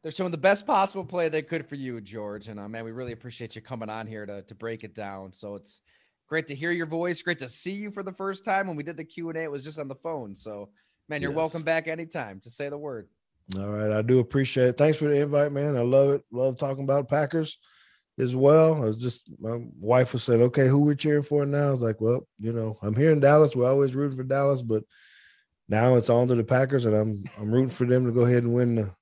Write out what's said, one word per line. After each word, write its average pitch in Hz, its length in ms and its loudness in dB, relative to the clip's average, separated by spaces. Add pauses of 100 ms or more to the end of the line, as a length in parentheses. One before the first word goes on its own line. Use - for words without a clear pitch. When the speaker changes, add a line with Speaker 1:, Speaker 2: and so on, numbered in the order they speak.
Speaker 1:
they're 160 100 -10
showing 180 200 -4
the 160 60 -6
best 196 280 2
possible 196 380 0
play 175 240 -2
they 156 140 -2
could 156 260 -8
for 143 80 -12
you, 127 240 -8
George. 104 480 -12
And, 104 100 -14
uh, 101 100 -12
man, 113 160 -10
we 113 60 -12
really 123 220 -10
appreciate 117 420 -14
you 110 80 -16
coming 113 260 -10
on 110 180 -10
here 107 200 -12
to, 101 160 -12
to 107 120 -20
break 113 280 -10
it 107 140 -18
down. 98 360 -12
So 101 220 -14
it's - 260 -20 (460)
great 160 220 -4
to 143 80 -12
hear 165 160 -4
your 170 140 -4
voice. 165 360 -6
Great 175 160 -4
to 131 100 -12
see - 220 -10
you 202 220 -10
for 202 100 -12
the 190 100 -10
first 196 320 -10
time. 196 220 -2
When 170 100 -8
we 147 60 -8
did 156 140 -10
the 160 80 -12
Q 165 240 -12
and 160 100 -8
A, 160 40 -6
it 156 100 -6
was 139 100 -10
just 151 160 -16
on 147 80 -10
the 135 80 -12
phone. 131 400 -10
So, 101 360 -14 (380)
man, 147 140 -6
you're 143 80 -4
Speaker 2:
Yes. 143 60 -4
Speaker 1:
welcome 160 260 -4
back 160 240 -2
anytime 160 540 -10
to 120 100 -20
say 143 180 -10
the 143 100 -10
word. 135 300 -12 (480)
Speaker 2:
All 98 120 -6
right. 107 240 -2
I 107 100 0
do 127 160 4
appreciate 127 520 2
it. 123 80 -8
Thanks 151 200 4
for 156 80 -2
the 143 160 2
invite, 147 300 0
man. 143 240 -2
I 120 60 0
love 135 280 6
it. 143 220 -2
Love 127 260 -2
talking 135 240 -4
about 139 260 0
Packers 156 500 -2 (600)
as 127 160 0
well. 156 480 8
I 113 40 0
was 110 100 0
just, 120 260 -6 (180)
my 120 240 -6 (160)
wife 120 340 4
was 120 100 -4
saying, 117 180 4
"Okay, 127 240 4
who 139 140 6
we 147 160 4
cheering 147 260 0
for 143 240 0
now?" 143 220 0
I - 20 2
was 131 100 0
like, 110 200 -2
"Well, 117 260 0 (140)
you 110 120 -4
know, 110 300 -4
I'm 107 140 -2
here 156 160 6
in 147 80 4
Dallas. 143 340 8
We're 123 160 2
always 135 240 2
rooting 135 240 -4
for 131 60 -6
Dallas, 135 380 0
but 110 200 -2 (840)
now 117 260 4
it's 120 160 2
on 120 180 4
to 127 60 2
the 117 100 2
Packers, 131 420 0
and 107 100 2
I'm, 107 280 -2 (140)
I'm 107 140 -4
rooting 127 180 2
for 123 160 -2
them 127 180 4
to 120 80 0
go 120 100 2
ahead 120 200 4
and 117 100 0
win 123 220 2
the 104 280 -2